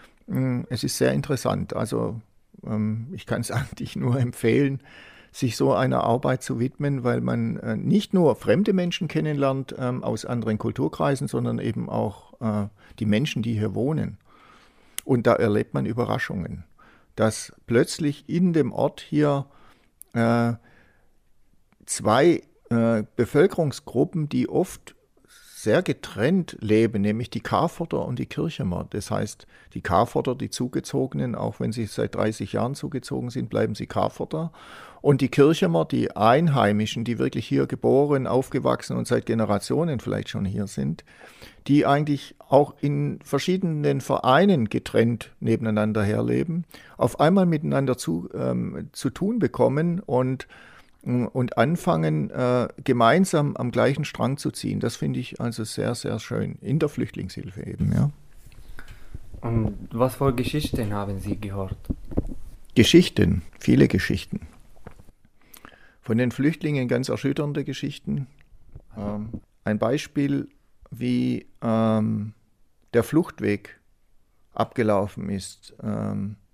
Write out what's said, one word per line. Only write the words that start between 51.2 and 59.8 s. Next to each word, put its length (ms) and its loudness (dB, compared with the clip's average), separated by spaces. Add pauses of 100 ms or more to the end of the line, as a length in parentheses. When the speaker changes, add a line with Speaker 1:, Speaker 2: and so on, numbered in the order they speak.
Speaker 1:
anfangen, 720 0
äh, 380 0 (160)
gemeinsam 720 4
am 140 -4
gleichen 340 2
Strang 320 -2
zu 140 -6
ziehen. 300 -4
Das 160 -4
finde 240 -2
ich 200 -10
also 240 -4
sehr, 300 -4
sehr 240 -6
schön. 420 -6
In 180 -2
der 100 2
Flüchtlingshilfe 800 -8
eben, 260 -2
ja. 180 2 (1300)
Speaker 2:
Und 500 -2